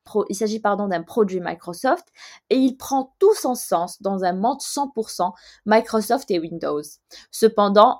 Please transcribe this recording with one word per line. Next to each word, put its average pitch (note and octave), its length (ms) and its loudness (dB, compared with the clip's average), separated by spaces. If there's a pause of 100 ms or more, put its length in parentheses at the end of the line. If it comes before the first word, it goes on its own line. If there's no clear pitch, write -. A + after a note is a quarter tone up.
Pro-, - 240 -2
il G3 80 -6
s'agit, G#3+ 240 -2
pardon, G3+ 260 -2
d'un E3+ 160 -2
produit F#3+ 380 -2
Microsoft F3 640 -4 (440)
et B3+ 60 4
il C4 200 2
prend C4 420 -4
tout G4+ 160 6
son B3+ 220 -4
sens F3 440 -4
dans G3 220 -4
un F3+ 100 0
monde A#3 280 -2
cent C#4+ 280 -6
pour A3 220 -8
cent F#3+ 240 -4 (320)
Microsoft A3 640 0
et F3+ 80 0
Windows. D#3+ 440 -6 (500)
Cependant, G#3 680 4